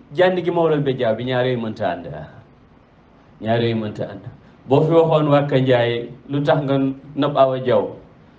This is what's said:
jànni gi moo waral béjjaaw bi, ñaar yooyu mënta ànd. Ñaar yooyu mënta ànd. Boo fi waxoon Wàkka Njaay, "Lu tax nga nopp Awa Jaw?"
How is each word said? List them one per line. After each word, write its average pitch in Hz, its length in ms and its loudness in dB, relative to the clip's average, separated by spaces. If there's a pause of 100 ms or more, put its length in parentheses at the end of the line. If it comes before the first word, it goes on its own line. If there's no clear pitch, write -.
(120)
jànni 180 300 2
gi 170 80 -2
moo 170 140 2
waral 156 160 2
béjjaaw 123 360 0
bi, 120 80 -8
ñaar 123 220 0
yooyu 127 140 -2
mënta 110 320 -6
ànd. 85 140 -10 (1300)
Ñaar 113 220 0
yooyu 117 140 0
mënta 107 340 -6
ànd. 98 140 -16 (420)
Boo 139 160 4
fi 151 100 2
waxoon 156 360 4
Wàkka 143 320 2
Njaay, 120 320 2 (360)
"Lu 139 140 -4
tax 147 200 2
nga 139 140 0 (400)
nopp 143 200 -2
Awa 135 300 2
Jaw?" 107 180 2 (540)